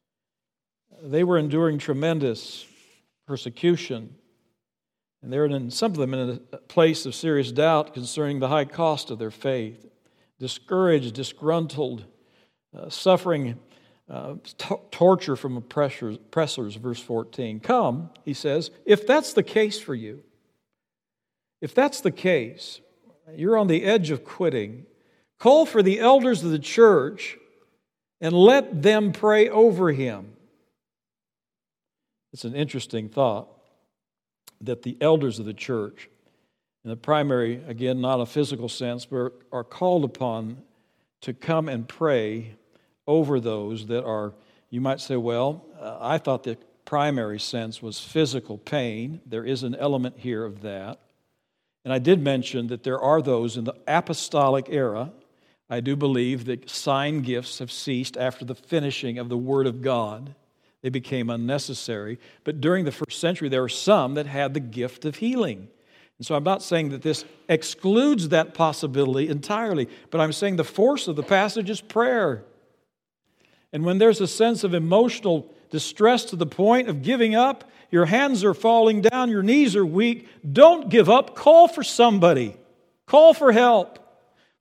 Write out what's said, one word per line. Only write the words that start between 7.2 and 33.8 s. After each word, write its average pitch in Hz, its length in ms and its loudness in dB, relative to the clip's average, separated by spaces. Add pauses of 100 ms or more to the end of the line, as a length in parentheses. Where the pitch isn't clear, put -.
doubt 151 400 2
concerning 143 460 -6
the 131 100 -2
high 147 160 0
cost 156 440 -4
of 120 80 -10
their 110 140 -8
faith. 117 580 -8 (480)
Discouraged, 143 800 -2
disgruntled, 139 880 -6 (720)
uh, - 120 -16
suffering, 165 680 -2 (520)
uh, 64 260 -12 (220)
to-, - 240 -8 (100)
torture 170 460 2
from 127 180 -8
oppressors, 120 640 -6
oppressors, 135 580 -6
verse 117 240 -10
fourteen. 113 600 -8
"Come," 165 480 -2 (160)
he 147 80 -6
says, 151 360 -4 (160)
"if 202 220 4
that's 294 240 2
the 214 100 0
case 214 380 -2
for 143 160 -10
you, 113 260 -12 (1400)
if 151 120 -10
that's 277 280 0
the 175 100 0
case, 143 720 -4 (520)
you're 185 240 0
on 208 100 2
the 165 180 2
edge 190 260 0
of 135 140 -8
quitting, 127 600 -4 (540)
call 294 260 6
for 220 160 0
the 190 180 2
elders 240 440 4
of 170 80 -2
the 156 80 -2
church 185 760 2 (840)
and 165 120 -2
let 196 500 6
them 208 280 4
pray 214 380 4
over 196 420 4
him." 113 460 -6 (1900)
It's - 140 -16
an 117 100 -10
interesting 123 540 -6
thought 113 400 -2 (1120)